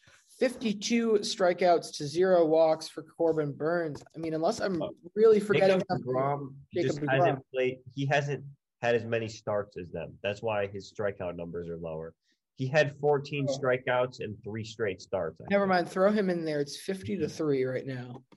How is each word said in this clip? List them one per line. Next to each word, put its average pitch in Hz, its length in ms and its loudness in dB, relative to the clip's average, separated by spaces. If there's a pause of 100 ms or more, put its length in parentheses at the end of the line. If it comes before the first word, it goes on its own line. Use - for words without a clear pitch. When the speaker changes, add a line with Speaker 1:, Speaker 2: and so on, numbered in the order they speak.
(400)
Speaker 1:
Fifty-two 233 800 2
strikeouts 180 800 2
to 147 100 -6
zero 175 360 4
walks 160 440 4
for - 160 -14
Corbin 156 480 0
Burns. 147 520 -2 (120)
I - 20 -14
mean, 160 160 -4
unless 165 260 0
I'm 180 220 -2
Speaker 2:
Uh, 143 60 -4 (280)
Speaker 1:
really 220 240 8
forgetting 190 380 4
Speaker 2:
Jacob 180 140 -2
Speaker 1:
something, 127 200 -2
Speaker 2:
deGrom 139 420 -2 (200)
Speaker 1:
Jacob - 160 0
Speaker 2:
just 143 120 -4
Speaker 1:
deGrom. 139 100 0
Speaker 2:
hasn't 135 280 4 (140)
played, 127 240 0 (160)
he 139 140 -2
hasn't 143 360 0 (380)
had 120 140 2
as 110 100 -2
many 113 220 -2
starts 104 500 -6
as 85 140 -10
them. 80 320 -10
That's 101 180 -4
why 107 240 -2
his 98 260 -10
strikeout 98 440 -6
numbers 85 340 -8
are 85 80 -8
lower. 80 380 -10 (420)
He 131 100 -4
had 143 320 2
fourteen 143 500 0
Speaker 1:
Oh. 135 80 -4
Speaker 2:
strikeouts 127 600 0
and 107 240 -8
three 110 200 -8
straight 104 380 -6
starts, 87 400 -6
I - 80 -18
Speaker 1:
Never 202 160 2
Speaker 2:
think. 190 80 2
Speaker 1:
mind. 175 160 0
Throw 190 220 2
him 208 180 0
in 170 160 -2
there. 151 160 -2
It's 147 200 -8
fifty 196 360 -6
to 151 100 -2
three 147 360 0
right 127 220 -4
now. 127 360 -10 (160)